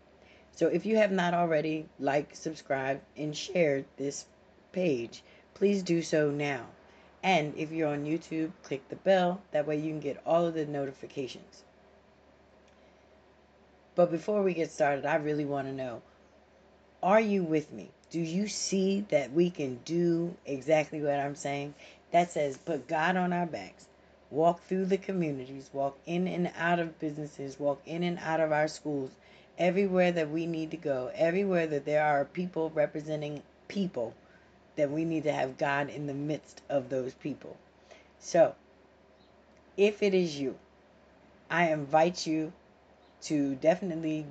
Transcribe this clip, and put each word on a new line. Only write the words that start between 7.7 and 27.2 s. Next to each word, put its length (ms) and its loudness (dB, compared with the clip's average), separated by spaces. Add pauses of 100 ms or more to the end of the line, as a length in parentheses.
you're 180 0
on 160 -2
YouTube, 480 -4 (100)
click 260 -8
the 60 -10
bell. 440 2 (120)
That 160 0
way 100 0
you 140 -4
can 80 -6
get 260 -6
all 220 4
of 80 -2
the 100 -2
notifications. 960 -8 (2250)
But 160 4
before 320 -2
we 140 2
get 160 -2
started, 340 0
I 120 2
really 280 -2
want 220 -4
to 60 -8
know, 280 -8 (1000)
are 180 6
you 220 2
with 280 0
me? 200 -14 (200)
Do 100 -4
you 260 -2
see 640 0
that 240 0
we 160 4
can 340 -4
do 520 0 (100)
exactly 560 0
what 180 0
I'm 160 -4
saying? 380 -6 (380)
That 200 4
says, 260 -2
put 300 -4
God 300 2
on 160 0
our 140 0
backs. 400 -12 (420)
Walk 340 2
through 220 -2
the 120 2
communities, 760 -4
walk 320 -4
in 220 -2
and 280 -2
out 240 2
of 200 -4
businesses, 600 -8